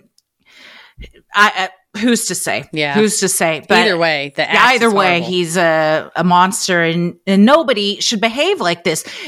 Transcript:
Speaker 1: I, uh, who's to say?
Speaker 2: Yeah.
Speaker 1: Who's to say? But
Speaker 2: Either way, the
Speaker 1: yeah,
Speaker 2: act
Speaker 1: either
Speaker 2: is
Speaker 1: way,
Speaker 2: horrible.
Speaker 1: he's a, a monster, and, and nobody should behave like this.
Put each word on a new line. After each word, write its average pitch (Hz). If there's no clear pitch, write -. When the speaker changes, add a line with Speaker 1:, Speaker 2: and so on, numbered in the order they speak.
Speaker 1:
I, 190
uh, 208
who's 233
to 180
say? 120
Speaker 2:
Yeah. 147
Speaker 1:
Who's 214
to 190
say? 160
But 185
Speaker 2:
Either 180
way, 147
the 160
Speaker 1:
yeah, -
Speaker 2:
act 233
Speaker 1:
either 233
Speaker 2:
is 214
Speaker 1:
way, 196
Speaker 2:
horrible. 175
Speaker 1:
he's 175
a, 160
a 170
monster, 180
and, 170
and 196
nobody 226
should 214
behave 294
like 175
this. 160